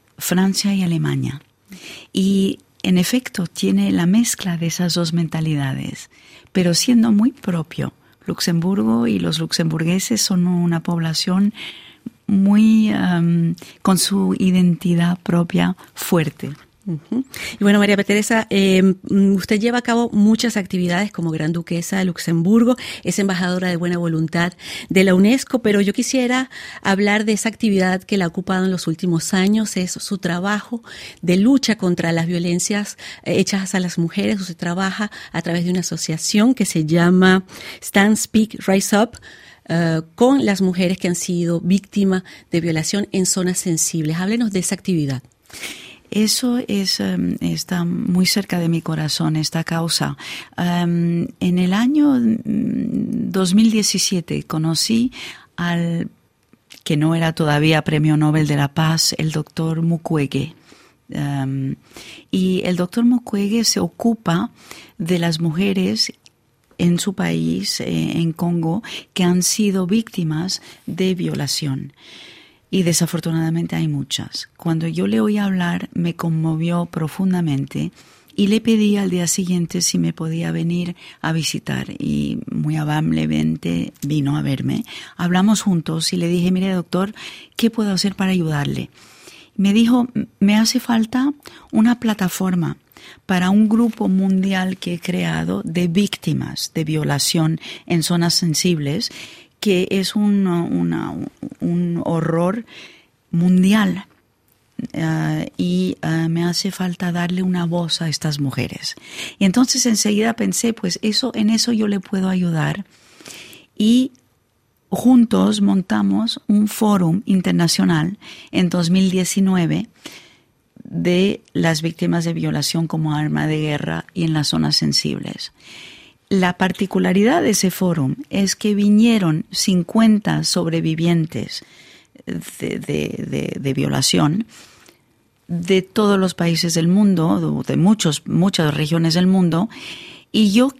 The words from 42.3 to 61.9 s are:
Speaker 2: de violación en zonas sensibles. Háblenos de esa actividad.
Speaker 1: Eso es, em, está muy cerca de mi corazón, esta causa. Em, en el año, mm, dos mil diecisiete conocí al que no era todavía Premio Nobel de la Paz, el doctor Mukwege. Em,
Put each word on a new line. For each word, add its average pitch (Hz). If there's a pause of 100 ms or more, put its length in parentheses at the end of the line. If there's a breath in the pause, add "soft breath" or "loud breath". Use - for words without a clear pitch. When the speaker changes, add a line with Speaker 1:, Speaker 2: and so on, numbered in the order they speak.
Speaker 2:
de 170
violación 165
en 190
zonas 180
sensibles. 160
Háblenos 208
de 202
esa 180
actividad. 147 (880 loud breath)
Speaker 1:
Eso 220 (120)
es, 196
em, 180
está 170
muy 180
cerca 185
de 165
mi 165
corazón, 156
esta 156
causa. 160 (400 loud breath)
Em, 170 (100)
en 180
el 180
año, 277
mm, -
dos 185
mil 220
diecisiete 185
conocí 160 (440 loud breath)
al 170 (760)
que 156
no 156
era 165
todavía 156
Premio 151
Nobel 151
de 147
la 143
Paz, 160
el 156
doctor 160
Mukwege. 156 (560 soft breath)
Em, 135 (540 loud breath)